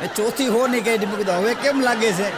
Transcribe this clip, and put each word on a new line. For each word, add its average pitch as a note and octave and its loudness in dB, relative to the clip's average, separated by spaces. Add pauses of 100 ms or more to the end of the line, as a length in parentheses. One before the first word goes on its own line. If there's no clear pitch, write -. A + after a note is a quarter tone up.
એ F3+ -6
ચોથી A#3 0
હોની B3 2
કાઢી. G#3+ 0
મેં G3+ -4
કીધું, F#3+ 0
"હવે G#3 0
કેમ C4+ 0
લાગે A3+ 2
છે?" F#3+ -2